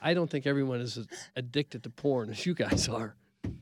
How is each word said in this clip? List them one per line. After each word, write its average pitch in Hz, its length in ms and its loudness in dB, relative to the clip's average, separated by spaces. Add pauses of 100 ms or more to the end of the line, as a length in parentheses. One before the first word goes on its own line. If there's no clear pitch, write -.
I 160 140 4
don't 175 160 2
think 143 160 0
everyone 135 340 2
is 120 160 -4
as 113 100 -8 (300)
addicted 127 460 -2
to - 80 -8
porn 127 400 0
as 104 160 -4
you 180 80 2
guys 104 340 2
are. 113 260 -4 (480)